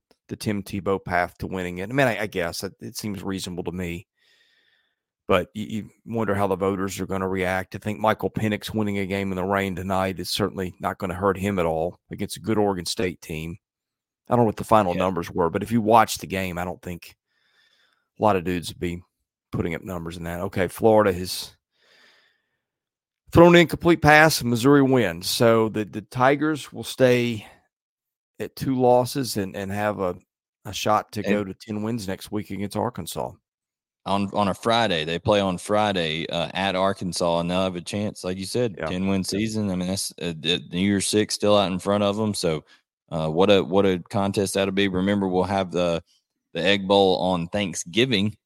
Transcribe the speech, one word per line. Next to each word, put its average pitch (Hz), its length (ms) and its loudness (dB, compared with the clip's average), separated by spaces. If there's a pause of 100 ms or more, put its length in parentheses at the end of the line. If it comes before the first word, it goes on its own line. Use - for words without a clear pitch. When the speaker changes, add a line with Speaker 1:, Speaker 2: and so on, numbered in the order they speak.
(280)
Speaker 1:
the 113 80 -12
Tim 101 280 -4
Tebow 98 400 -4
path 87 360 -2
to 98 80 -8
winning 90 320 -6
it. 98 100 -8
I 120 40 -8
mean, 135 140 4
I, 104 140 -2
I 107 60 -4
guess 87 360 -4
it, 98 160 -8
it 113 180 -14
seems 98 260 -8
reasonable 95 420 -6
to 87 60 -6
me. 87 360 -8 (1200)
But 90 280 0
you, 107 100 -8
you 104 240 -10 (160)
wonder 110 300 -2
how 101 120 0
the 95 80 0
voters 98 440 -2
are 92 80 -6
gonna 95 200 -4
react. 92 480 -4
I 101 40 -12
think 107 200 -8
Michael 107 300 0
Penix 104 440 -4
winning 104 260 -2
a 98 80 -4
game 98 240 -2
in 95 60 -4
the 90 60 -2
rain 98 320 0
tonight 95 440 -2
is 90 100 -8
certainly 92 500 -4
not 95 200 -4
gonna 90 160 -6
hurt 95 220 0
him 98 200 -2
at 85 80 2
all 80 340 -2 (120)
against 95 260 -8
a - 40 -18
good 101 180 -2
Oregon 98 260 0
State 92 360 -4
team. 80 360 -10 (720)
I - 40 -2
don't 120 80 4
know 120 40 4
what 104 120 0
the - 60 -8
final 104 300 4
Speaker 2:
Yeah. 87 60 -2
Speaker 1:
numbers 90 320 -2
were, 90 180 0
but 95 140 -2
if 104 80 -6
you 117 100 2
watch 110 380 4
the - 80 -12
game, 90 300 -6
I 87 80 -4
don't 90 160 -10
think - 340 -14 (1040)
a - 40 0
lot 104 120 4
of 90 80 -2
dudes 87 260 -4
would - 100 -14
be 87 220 -6 (500)
putting 87 240 -4
up - 80 -8
numbers 87 340 -10
in 85 80 -10
that. 87 160 -6
Okay, 95 260 -2
Florida 107 460 6
has - 420 -8 (1800)
thrown 175 240 10
an 175 60 10
incomplete 160 400 2
pass, 151 400 6
and 120 80 -2
Missouri 127 320 6
wins. 104 480 2
So 113 400 4
the, 107 160 -4
the 107 160 -10
Tigers 139 720 0
will 113 120 -12
stay 120 640 2 (920)
at 107 160 -10
two 131 240 -2
losses 123 580 2
and, 95 180 -4
and 98 160 -8
have 104 280 -2
a, 92 160 -2 (500)
a 104 80 -10
shot 107 400 0
to 107 120 -6
Speaker 2:
And 101 80 0
Speaker 1:
go 104 100 0
to 95 100 -8
ten 104 280 -8
wins 110 260 -6
next - 240 -8
week 104 200 -6
against 98 260 -6
Arkansas. 82 540 -4 (760)
Speaker 2:
On, 98 280 -2
on 101 140 2
a 90 40 0
Friday. 113 500 0
They 85 140 -2
play 104 220 2
on 95 180 0
Friday, 90 720 0
uh, 82 260 -4
at 95 220 -2
Arkansas, 90 640 0
and 85 100 -2
they'll 92 140 0
have 95 120 -4
a 87 60 -8
chance, 104 420 -6
like 92 140 -6
you 95 80 -8
said, 117 320 -2
Speaker 1:
Yeah. 78 80 -6
Speaker 2:
ten-win 95 360 0
Speaker 1:
Yeah. 90 60 -6
Speaker 2:
season. 107 440 -2
I 90 40 -2
mean, 90 120 -4
that's, 92 240 -4 (100)
uh, 87 180 -4
the 80 220 -2 (100)
New 85 80 -2
Year's 98 280 2
Six 107 260 2
still 104 240 4
out 98 140 2
in 92 80 -2
front 101 240 0
of 101 160 0
'em. 107 160 -2
So, 78 280 -2 (460)
uh, 80 200 -2
what 87 200 4
a, 98 140 6
what 90 240 2
a 92 100 2 (140)
contest 101 420 -2
that'll 98 220 0
be. 101 140 2
Remember, 98 380 0
we'll 92 180 2
have 95 260 -2
the, 85 320 0 (500)
the 82 80 -4
Egg 95 260 2
Bowl 98 300 6
on 87 300 0
Thanksgiving. 101 1000 -2